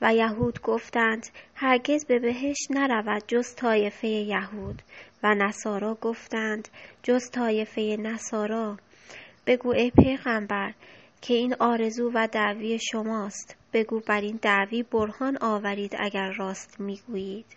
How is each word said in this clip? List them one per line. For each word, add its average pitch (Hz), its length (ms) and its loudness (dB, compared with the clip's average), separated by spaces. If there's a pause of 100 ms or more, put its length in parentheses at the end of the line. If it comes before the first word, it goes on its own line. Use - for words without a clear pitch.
و 226 120 4
یهود 226 480 2
گفتند: 226 680 0 (280)
«هرگز 262 500 2
به 240 140 4
بهشت 254 520 -2
نرود 220 560 0
جز 240 280 0
طایفهٔ 220 520 0
یهود.» 202 720 -4 (420)
و 208 120 6
نصارا 208 680 -2
گفتند: 220 680 -4 (360)
«جز 247 280 2
طایفهٔ 214 680 0
نصارا.» 220 800 -4 (680)
بگو 247 260 4
ای 233 180 2
پیغمبر 214 840 4 (480)
که - 120 0
این 247 260 2
آرزو 233 540 2
و 226 180 2
دعوی 220 480 0
شماست. 220 760 -6 (180)
بگو 220 340 0
بر 208 140 2
این 214 200 -4
دعوی 208 420 2
برهان 233 580 -2
آورید 202 580 -2
اگر 202 380 -2
راست 190 420 -8
می‌گویید. 202 680 -8 (120)